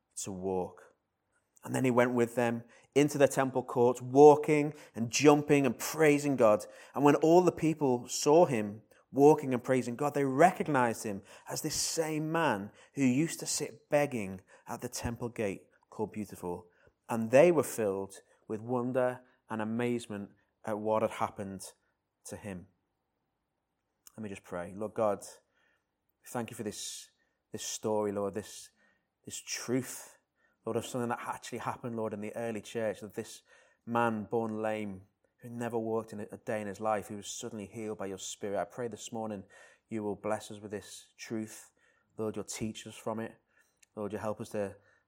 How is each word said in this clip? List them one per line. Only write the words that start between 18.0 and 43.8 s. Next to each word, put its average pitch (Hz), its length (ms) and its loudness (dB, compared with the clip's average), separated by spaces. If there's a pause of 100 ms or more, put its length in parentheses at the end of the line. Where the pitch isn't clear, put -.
with 107 140 -6
wonder 127 600 -2 (300)
and 110 100 -4
amazement 113 680 -4 (340)
at 107 140 -4
what 110 240 0
had 107 100 0
happened 98 500 -6 (640)
to 101 100 -12
him. 95 300 -12 (1500)
Let 110 60 -14
me 104 60 -8
just 98 160 -14
pray. 87 320 -10
Lord 104 180 -10
God, 104 300 0 (1040)
thank 117 220 -8
you 113 60 -16
for 120 60 -8
this, - 460 -10 (420)
this - 140 -10
story, 107 480 -2
Lord, 101 220 -4
this, - 360 -12 (540)
this - 200 -12
truth, - 680 -6 (560)
Lord, 113 100 -2
of 113 100 -4
something 120 240 -4
that - 160 -4
actually 123 320 -10
happened, 117 380 -8
Lord, 110 180 -4
in 104 80 -8
the 107 140 -8
early 113 260 -6
church, 110 380 -6
that 104 140 -16
this - 280 -12 (440)
man 113 440 0
born 110 320 -4
lame, 107 400 -4 (400)
who 120 80 -16
never 120 280 -6
worked 110 360 -6
in 104 60 -10
a, 107 120 -10
a 101 60 -12
day 107 240 -6
in 104 40 -8
his 98 140 -10
life, 107 280 -2
he 107 60 -12
was 101 120 -12
suddenly 110 440 -12
healed 107 280 -10
by 98 80 -8
your 95 120 -8
Spirit. 98 400 -8
I 90 60 0
pray 123 240 -10
this - 240 -14
morning 110 300 -8 (480)
you 110 120 -6
will 101 140 -4
bless 107 340 -6
us 104 120 -16
with 104 80 -14
this - 360 -12 (120)
truth. - 520 -10 (460)
Lord, 110 200 -6
you'll 101 100 -8
teach - 400 -8
us 107 80 -18
from 110 260 -8
it. 113 140 -10 (600)